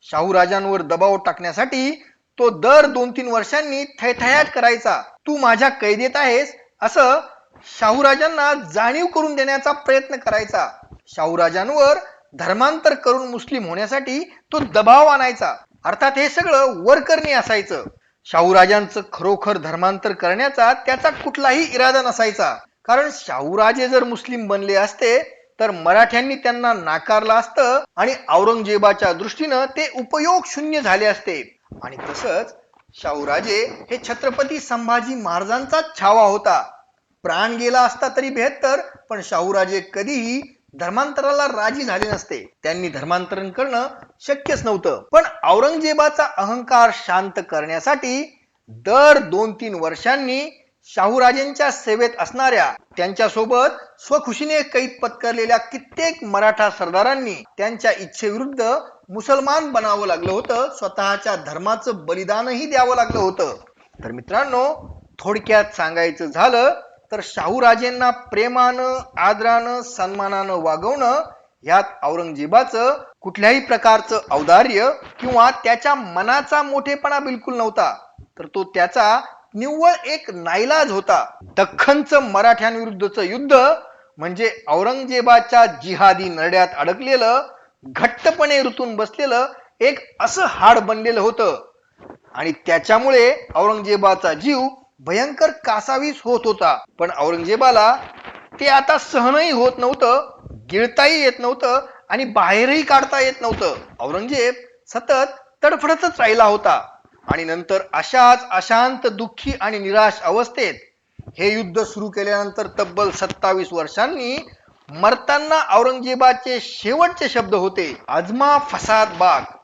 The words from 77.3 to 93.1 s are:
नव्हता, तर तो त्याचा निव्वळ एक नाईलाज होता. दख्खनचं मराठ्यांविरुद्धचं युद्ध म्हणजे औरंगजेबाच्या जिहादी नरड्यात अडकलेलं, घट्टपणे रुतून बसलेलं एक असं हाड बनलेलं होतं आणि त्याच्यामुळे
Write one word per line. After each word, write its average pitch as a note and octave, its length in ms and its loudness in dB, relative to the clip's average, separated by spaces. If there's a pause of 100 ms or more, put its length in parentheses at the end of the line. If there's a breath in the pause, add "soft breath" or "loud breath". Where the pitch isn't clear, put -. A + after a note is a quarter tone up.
नव्हता, G#3+ 400 -2 (240)
तर - 260 -18
तो F#3+ 180 -6
त्याचा G#3 560 0 (340)
निव्वळ D4+ 540 0
एक D#4 220 -8
नाईलाज G#3 640 0
होता. F#3+ 380 0 (120)
दख्खनचं C#4+ 800 2
मराठ्यांविरुद्धचं A3 1000 0
युद्ध C4 320 0 (640 loud breath)
म्हणजे F3+ 500 -4
औरंगजेबाच्या A#3+ 1000 4
जिहादी F#3 640 2
नरड्यात F3 480 2
अडकलेलं, A#3 680 0 (420 soft breath)
घट्टपणे D4 800 0
रुतून A#3+ 340 -6
बसलेलं A#3+ 500 -2 (340 loud breath)
एक C4+ 400 -2
असं F4 240 -2
हाड A3+ 340 4
बनलेलं A3 420 -2
होतं G#3+ 500 -2 (640)
आणि D3+ 180 -4 (140)
त्याच्यामुळे A3+ 880 4